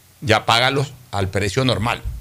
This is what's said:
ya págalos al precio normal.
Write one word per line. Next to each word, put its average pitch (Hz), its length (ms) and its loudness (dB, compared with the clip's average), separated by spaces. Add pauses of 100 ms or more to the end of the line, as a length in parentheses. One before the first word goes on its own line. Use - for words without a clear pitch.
(200)
ya 107 260 2
págalos 131 460 2 (180)
al 101 180 -2
precio 101 360 -2
normal. 110 380 -2 (180)